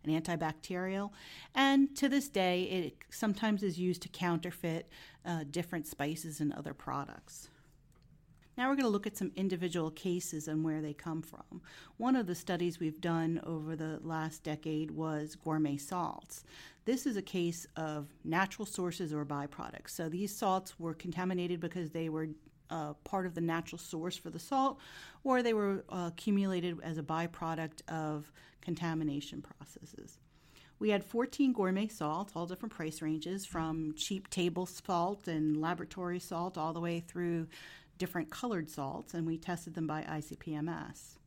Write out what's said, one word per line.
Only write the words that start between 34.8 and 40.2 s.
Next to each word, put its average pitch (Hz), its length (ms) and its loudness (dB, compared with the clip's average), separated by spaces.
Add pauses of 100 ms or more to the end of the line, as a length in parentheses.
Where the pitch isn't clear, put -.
and 156 340 4
laboratory 175 580 -2
salt 175 380 -2
all 160 160 0
the 165 80 -2
way 170 200 0
through 170 460 0 (500)
different 170 320 -2
colored 185 400 -2
salts, 147 460 -6
and 165 100 0
we 165 140 0
tested 170 340 -6
them 160 140 -2
by 156 200 -2
I 156 120 -2
C - 160 -8